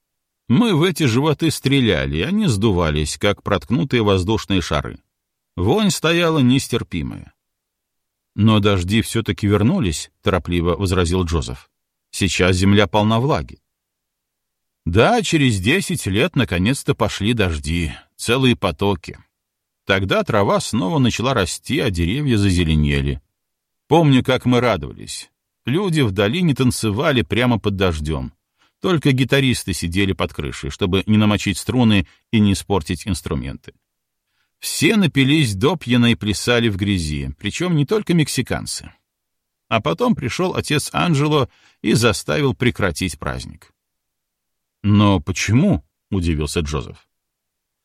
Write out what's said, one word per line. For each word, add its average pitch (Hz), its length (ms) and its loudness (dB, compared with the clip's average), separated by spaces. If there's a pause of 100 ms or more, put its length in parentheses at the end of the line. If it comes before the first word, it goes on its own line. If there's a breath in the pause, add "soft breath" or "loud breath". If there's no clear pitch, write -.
(480)
Мы 208 260 4
в 147 80 4
эти 170 220 0
животы 143 460 2
стреляли, 95 680 0
и 80 40 0
они 202 240 0
сдувались, 87 720 0
как 104 260 -2
проткнутые 120 600 0
воздушные 98 580 0
шары. 69 380 -4 (580)
Вонь 175 340 2
стояла 165 500 0
нестерпимая. 92 920 -2 (1000)
«Но 107 260 4
дожди 101 420 2
все-таки 107 440 -4
вернулись», 104 640 0 (120)
торопливо 87 540 0
возразил 92 480 0
Джозеф. 80 460 -6 (400)
«Сейчас 92 460 2
земля 101 300 4
полна 110 340 0
влаги». 123 420 -4 (1200)
Да, 147 380 2
через 131 380 0
десять 151 460 -2
лет 107 280 0
наконец-то 113 600 0
пошли 110 400 -2
дожди, 82 580 -2 (240)
целые 123 400 0
потоки. 98 640 -4 (680)
Тогда 98 380 0
трава 120 360 2
снова 208 380 -2
начала 123 360 0
расти, 113 440 -2
а 147 120 0
деревья 107 460 0
зазеленели. 78 840 0 (640)
Помню, 143 380 4
как 127 200 -2
мы 123 160 2
радовались. 82 720 -4 (360)
Люди 160 340 0
в 117 100 2
долине 120 440 0
танцевали 123 680 0
прямо 117 380 0
под 104 160 -2
дождем. 78 560 -2 (480)
Только 165 320 2
гитаристы 127 600 0
сидели 98 400 -2
под 90 220 -4
крышей, 69 360 -8
чтобы 92 360 -2
не 107 100 4
намочить 104 420 2
струны 110 500 2 (240 soft breath)
и 113 80 4
не 101 140 4
испортить 95 520 -4
инструменты. 67 680 -8 (840)
Все - 380 0
напились 139 580 2
допьяна 120 520 0
и 117 100 2
плясали 117 520 -2
в 101 80 -2
грязи, 78 640 -4
причем 165 380 -4
не 143 100 2
только 214 280 -2
мексиканцы. - 800 -4 (760)
А 113 120 0
потом 175 360 0
пришел 170 400 -4
отец 143 360 -2
Анджело 151 560 0 (340 soft breath)
и 220 100 0
заставил 120 600 0
прекратить 95 680 -2
праздник. 73 520 -10 (1080)
«Но 101 380 4
почему?» 113 640 0 (260)
удивился 85 500 -2
Джозеф. 71 480 -8 (760)